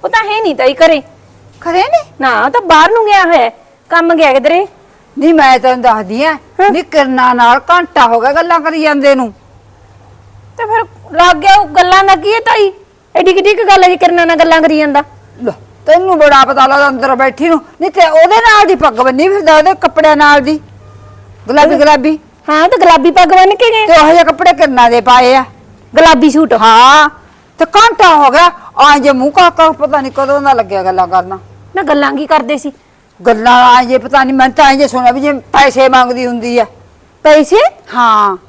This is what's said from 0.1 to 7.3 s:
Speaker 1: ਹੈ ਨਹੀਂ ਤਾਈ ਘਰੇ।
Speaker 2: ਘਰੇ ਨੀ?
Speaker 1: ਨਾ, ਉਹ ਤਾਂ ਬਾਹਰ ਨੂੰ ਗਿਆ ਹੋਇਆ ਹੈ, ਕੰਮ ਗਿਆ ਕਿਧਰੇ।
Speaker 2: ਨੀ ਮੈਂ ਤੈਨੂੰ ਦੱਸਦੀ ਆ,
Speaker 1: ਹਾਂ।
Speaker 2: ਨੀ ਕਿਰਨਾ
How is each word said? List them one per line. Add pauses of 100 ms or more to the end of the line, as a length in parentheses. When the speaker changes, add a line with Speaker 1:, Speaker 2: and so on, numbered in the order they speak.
Speaker 1:
ਹੈ
ਨਹੀਂ
ਤਾਈ
ਘਰੇ। (600)
Speaker 2:
ਘਰੇ
ਨੀ? (100)
Speaker 1:
ਨਾ,
ਉਹ
ਤਾਂ
ਬਾਹਰ
ਨੂੰ
ਗਿਆ
ਹੋਇਆ
ਹੈ, (400)
ਕੰਮ
ਗਿਆ
ਕਿਧਰੇ। (520)
Speaker 2:
ਨੀ
ਮੈਂ
ਤੈਨੂੰ
ਦੱਸਦੀ
ਆ,
Speaker 1:
ਹਾਂ।
Speaker 2:
ਨੀ
ਕਿਰਨਾ